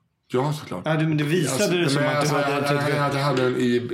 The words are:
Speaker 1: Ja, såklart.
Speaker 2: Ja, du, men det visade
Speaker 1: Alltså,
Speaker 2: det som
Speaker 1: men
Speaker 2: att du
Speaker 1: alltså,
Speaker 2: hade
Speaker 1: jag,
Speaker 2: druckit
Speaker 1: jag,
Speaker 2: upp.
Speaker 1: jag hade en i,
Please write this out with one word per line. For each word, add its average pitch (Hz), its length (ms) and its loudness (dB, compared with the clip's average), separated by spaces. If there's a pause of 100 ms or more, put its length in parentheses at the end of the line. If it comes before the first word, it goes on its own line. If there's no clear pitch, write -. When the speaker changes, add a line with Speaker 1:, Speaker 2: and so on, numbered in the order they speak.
(320)
Speaker 1:
Ja, 135 200 0
såklart. 92 320 -8
Speaker 2:
Ja, 156 120 0
du, 156 100 0
men 160 100 0
det 151 80 0
visade 147 400 0
Speaker 1:
Alltså, 175 140 0
Speaker 2:
det 165 120 2
som 143 120 2
Speaker 1:
men 143 60 2
Speaker 2:
att 147 60 0
du 147 40 0
Speaker 1:
alltså, 147 160 0
Speaker 2:
hade 143 180 0
Speaker 1:
jag, 143 100 -2
Speaker 2:
druckit 143 360 0
Speaker 1:
jag, 143 100 0
Speaker 2:
upp. 135 60 -2
Speaker 1:
jag 139 100 0
hade 131 180 2
en 123 140 0
i, 127 80 0 (300)